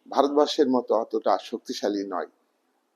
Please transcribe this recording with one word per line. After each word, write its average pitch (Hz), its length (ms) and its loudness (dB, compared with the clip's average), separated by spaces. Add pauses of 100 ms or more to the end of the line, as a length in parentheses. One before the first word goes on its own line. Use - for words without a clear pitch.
ভারতবর্ষের 143 600 2
মতো 123 260 2
অতটা 107 460 0
শক্তিশালী 104 600 -4
নয়, 90 240 -6 (680)